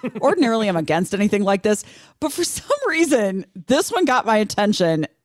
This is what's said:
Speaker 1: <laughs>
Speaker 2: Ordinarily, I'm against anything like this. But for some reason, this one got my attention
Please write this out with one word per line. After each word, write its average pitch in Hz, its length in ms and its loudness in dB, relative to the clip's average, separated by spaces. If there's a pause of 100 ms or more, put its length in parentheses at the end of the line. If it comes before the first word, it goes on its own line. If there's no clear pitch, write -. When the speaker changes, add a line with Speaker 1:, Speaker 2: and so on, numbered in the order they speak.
Speaker 1:
<laughs> 226 140 -8
Speaker 2:
Ordinarily, 233 480 2
I'm 180 80 0
against 165 380 0
anything 202 280 0
like 196 200 0
this. 208 220 0 (360)
But 302 120 -4
for 349 120 -4
some - 260 -8 (160)
reason, 262 600 0 (200)
this 285 240 2
one 370 140 0
got 254 220 2
my 220 100 4
attention 196 680 0 (180)